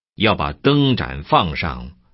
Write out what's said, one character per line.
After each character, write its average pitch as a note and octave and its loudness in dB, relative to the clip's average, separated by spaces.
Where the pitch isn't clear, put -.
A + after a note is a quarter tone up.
要 G#2 2
把 D#2+ -4
灯 C#3 2
盏 C2+ -6
放 F#2+ 0
上， B1+ -8